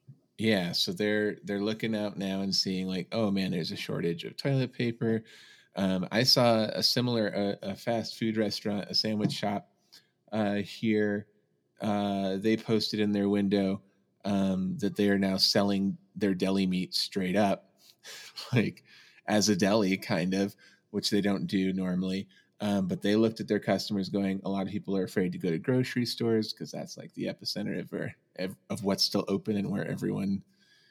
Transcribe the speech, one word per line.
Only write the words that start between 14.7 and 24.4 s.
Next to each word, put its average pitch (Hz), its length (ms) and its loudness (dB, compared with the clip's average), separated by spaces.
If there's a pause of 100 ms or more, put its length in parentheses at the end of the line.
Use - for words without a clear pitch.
that 101 160 -2
they 101 140 4
are 101 100 4
now 95 180 2
selling 98 600 2 (180)
their 98 200 2
deli 95 320 2
meat 90 280 -2
straight 92 400 -2
up, 101 400 0 (420)
<laughs> - 360 -10
like, 113 300 0 (440)
as 104 220 4
a 104 60 6
deli, 95 420 4
kind 92 360 0
of, 101 220 0 (360)
which 104 200 -2
they 101 100 4
don't 95 260 0
do 95 260 0
normally. 95 540 -2 (340)
Um, 101 260 0
but 87 140 -2
they 101 160 4
looked 110 240 2
at 101 80 -6
their 104 100 2
customers 98 500 -2
going, 98 360 0